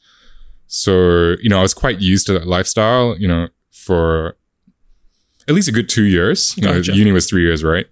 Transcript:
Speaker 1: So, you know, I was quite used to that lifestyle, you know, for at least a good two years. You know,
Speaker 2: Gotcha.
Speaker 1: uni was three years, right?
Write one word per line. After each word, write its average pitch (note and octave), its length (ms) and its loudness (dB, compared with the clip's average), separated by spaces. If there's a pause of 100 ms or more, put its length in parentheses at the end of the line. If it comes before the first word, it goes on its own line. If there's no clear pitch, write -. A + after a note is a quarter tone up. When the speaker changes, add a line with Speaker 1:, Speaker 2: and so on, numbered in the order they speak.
(680)
Speaker 1:
So, F2 760 2
you A2 60 0
know, G2 100 2
I - 20 2
was F#2+ 140 0
quite A2 260 -4
used F#2+ 240 2
to G2 80 -2
that F2 140 -4
lifestyle, A2 720 0
you G2+ 80 -2
know, E2+ 220 -2 (220)
for E2 640 -2 (1120)
at D3 60 2
least F3+ 140 2
a B2+ 40 -2
good A2 160 0
two G#2+ 180 2
years. G2 520 0
You - 60 -4
know, F#2 140 0
Speaker 2:
Gotcha. F2+ 180 -2
Speaker 1:
uni G#2 160 4
was F2+ 180 2
three F2+ 140 2
years, E2 200 0
right? D#2+ 280 0